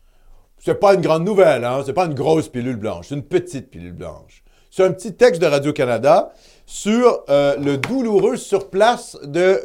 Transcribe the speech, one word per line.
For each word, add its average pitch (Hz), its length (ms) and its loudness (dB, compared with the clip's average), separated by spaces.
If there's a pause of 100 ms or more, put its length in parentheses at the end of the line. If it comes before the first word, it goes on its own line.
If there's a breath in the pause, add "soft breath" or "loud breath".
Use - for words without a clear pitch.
(580)
C'est - 220 -2
pas 202 140 6
une 180 80 2
grande 165 240 0
nouvelle, 170 400 4
hein ? 127 200 -2
C'est 131 80 -6
pas 185 120 0
une 160 80 -4
grosse 151 340 0
pilule 123 300 -6
blanche. 98 320 -8
C'est 143 60 -8
une 143 80 -8
petite 175 460 -6
pilule 87 240 -18
blanche. 78 500 -18 (260)
C'est - 140 0
un 185 80 4
petit 185 240 -10
texte 240 260 4
de 175 60 4
Radio-Canada 143 840 0 (340 soft breath)
sur, 226 640 0
euh, 143 280 2
le 143 200 -2
douloureux 220 600 0
surplace - 840 -2
de, 175 420 0